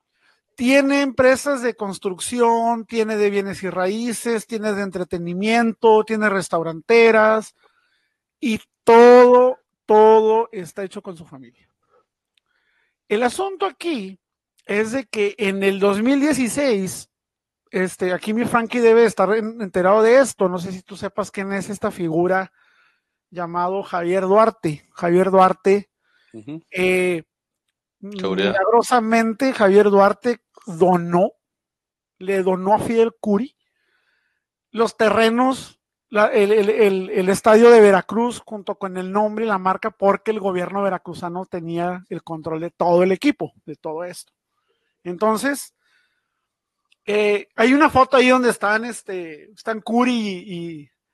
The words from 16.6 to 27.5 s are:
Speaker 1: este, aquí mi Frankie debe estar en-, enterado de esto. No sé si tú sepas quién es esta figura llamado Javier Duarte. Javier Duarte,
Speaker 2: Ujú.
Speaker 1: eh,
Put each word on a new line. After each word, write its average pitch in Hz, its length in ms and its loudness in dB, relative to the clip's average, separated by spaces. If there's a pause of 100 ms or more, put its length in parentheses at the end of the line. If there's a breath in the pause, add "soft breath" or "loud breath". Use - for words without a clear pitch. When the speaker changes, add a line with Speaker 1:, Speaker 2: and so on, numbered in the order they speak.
Speaker 1:
este, 185 420 -4
aquí 214 200 -6
mi 226 120 -2
Frankie 233 340 -4
debe 233 260 4
estar 196 300 0
en-, 226 260 -8
enterado 190 400 0
de 233 180 4
esto. 208 300 -2
No 180 100 -6
sé 185 120 -10
si 185 100 -14
tú - 140 -20
sepas 196 360 -10
quién 196 220 -10
es 196 160 -6
esta 208 220 -6
figura 180 600 -2 (800)
llamado 175 540 -6
Javier 180 400 -4
Duarte. 196 680 0
Javier 180 400 0
Duarte, 190 580 4 (440)
Speaker 2:
Ujú. 135 280 -16 (100)
Speaker 1:
eh, 185 520 -2 (920)